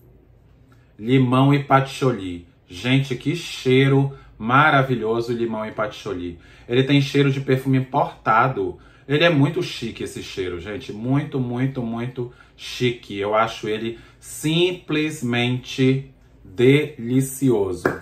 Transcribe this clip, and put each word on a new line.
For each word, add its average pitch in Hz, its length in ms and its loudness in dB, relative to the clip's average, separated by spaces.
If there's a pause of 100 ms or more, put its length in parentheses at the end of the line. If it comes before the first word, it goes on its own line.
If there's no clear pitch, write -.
(1000)
Limão 131 540 4
e 143 100 2
Patchouli. 113 840 0 (220)
Gente, 123 480 0
que 165 220 -4
cheiro 139 760 2 (240)
maravilhoso, 123 960 2
Limão 113 340 -4
e 110 60 -10
Patchouli. 95 680 -8 (300)
Ele 123 160 2
tem 143 160 4
cheiro 139 320 2
de 135 80 -2
perfume 131 380 0
importado. 123 1000 0 (300)
Ele 147 160 2
é 170 60 6
muito 147 340 2
chique - 400 -8
esse 95 180 -10
cheiro, 90 380 -8
gente. 101 320 -10
Muito, 131 480 -2
muito, 127 420 -2
muito 117 520 -6 (220)
chique. - 640 -6
Eu 104 180 0
acho 110 320 0
ele 110 320 -6 (240)
simplesmente 135 1900 -2 (280)
delicioso. 123 1400 2 (180)